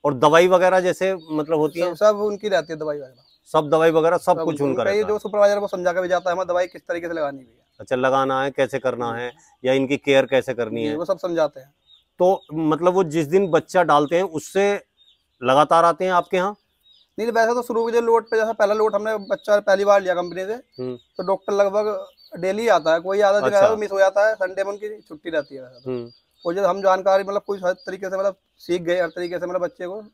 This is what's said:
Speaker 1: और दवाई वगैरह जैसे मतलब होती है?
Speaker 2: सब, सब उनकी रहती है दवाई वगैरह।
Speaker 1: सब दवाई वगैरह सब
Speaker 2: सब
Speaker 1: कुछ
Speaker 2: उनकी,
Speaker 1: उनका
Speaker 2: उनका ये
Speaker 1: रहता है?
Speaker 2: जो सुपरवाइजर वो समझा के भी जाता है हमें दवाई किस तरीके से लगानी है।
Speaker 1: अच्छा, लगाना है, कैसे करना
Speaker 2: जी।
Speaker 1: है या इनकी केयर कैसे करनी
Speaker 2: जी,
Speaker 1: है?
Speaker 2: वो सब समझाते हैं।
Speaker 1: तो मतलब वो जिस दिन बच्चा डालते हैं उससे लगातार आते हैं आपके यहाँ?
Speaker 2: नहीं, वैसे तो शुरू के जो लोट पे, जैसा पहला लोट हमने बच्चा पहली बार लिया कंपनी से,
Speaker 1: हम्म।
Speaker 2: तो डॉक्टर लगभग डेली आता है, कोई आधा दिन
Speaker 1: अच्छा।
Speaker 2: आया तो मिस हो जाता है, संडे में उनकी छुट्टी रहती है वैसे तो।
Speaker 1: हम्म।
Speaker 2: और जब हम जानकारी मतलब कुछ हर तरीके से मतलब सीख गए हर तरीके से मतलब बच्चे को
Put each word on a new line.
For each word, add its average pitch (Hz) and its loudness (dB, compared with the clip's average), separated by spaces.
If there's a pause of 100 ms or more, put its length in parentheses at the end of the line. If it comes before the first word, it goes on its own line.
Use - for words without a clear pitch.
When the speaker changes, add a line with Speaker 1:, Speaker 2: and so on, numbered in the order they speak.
Speaker 1:
और 143 0
दवाई 156 6
वगैरह 185 4
जैसे 185 0
मतलब 156 -4
होती 156 -2
है? 175 -2
Speaker 2:
सब, 208 0
सब 214 4
उनकी 208 -6
रहती 165 -2
है 156 -8
दवाई 151 -6
वगैरह। 131 -16 (300)
Speaker 1:
सब 156 0
दवाई 160 4
वगैरह 165 2
सब - -4
Speaker 2:
सब 175 2
Speaker 1:
कुछ 165 -4
Speaker 2:
उनकी, 143 -2
Speaker 1:
उनका 123 0
Speaker 2:
उनका 196 0
ये 202 -2
Speaker 1:
रहता 214 -2
है? 214 0
Speaker 2:
जो 208 -4
सुपरवाइजर 208 2
वो 202 -4
समझा 180 -2
के 180 -2
भी 180 -4
जाता 180 0
है 175 -2
हमें 185 -4
दवाई 180 -2
किस 170 -20
तरीके 170 -8
से 170 -6
लगानी 143 -6
है। 120 -20 (220)
Speaker 1:
अच्छा, 127 -4
लगाना 135 0
है, 139 -2
कैसे 135 -2
करना 120 -4
Speaker 2:
जी। 120 -8
Speaker 1:
है 123 -10 (320)
या 131 2
इनकी 135 0
केयर 135 2
कैसे 127 -2
करनी 113 -6
Speaker 2:
जी, 151 -4
Speaker 1:
है? 147 -4
Speaker 2:
वो 170 -6
सब 190 -4
समझाते 160 -4
हैं। 135 -20 (440)
Speaker 1:
तो 180 2 (120)
मतलब 160 2
वो 190 2
जिस 156 -2
दिन 185 0
बच्चा 170 0
डालते 151 2
हैं 180 2
उससे 190 -2 (580)
लगातार 147 4
आते 170 0
हैं 185 -2
आपके 180 0
यहाँ? 196 -2 (640)
Speaker 2:
नहीं, 226 -4
वैसे 226 2
तो 247 -2
शुरू 233 -2
के 226 -4
जो 233 2
लोट 226 0
पे, 226 0
जैसा 220 0
पहला 214 0
लोट 214 0
हमने 214 -2
बच्चा 202 0
पहली 196 2
बार 202 6
लिया 185 -2
कंपनी 175 -6
से, 208 -6
Speaker 1:
हम्म। 127 -10
Speaker 2:
तो - -12
डॉक्टर 196 -2
लगभग 202 0 (320)
डेली 202 -2
आता 160 4
है, 170 2
कोई 190 -4
आधा 202 4
दिन 208 0
Speaker 1:
अच्छा। 208 2
Speaker 2:
आया 202 6
तो 220 2
मिस 208 -6
हो 196 -2
जाता 202 2
है, 220 0
संडे 190 -4
में 202 -6
उनकी 208 -12
छुट्टी 165 -16
रहती 147 -6
है 131 -16
वैसे 123 -20
तो। 127 -8
Speaker 1:
हम्म। 120 -8 (360)
Speaker 2:
और 170 -4
जब 196 -2
हम 190 0
जानकारी 190 2
मतलब 202 -4
कुछ 196 -6
हर 180 2
तरीके 185 -4
से 190 -4
मतलब 190 -2 (220)
सीख 175 -4
गए 175 0
हर 170 0
तरीके 175 -8
से 175 -6
मतलब 175 -4
बच्चे 175 -6
को 202 -12 (120)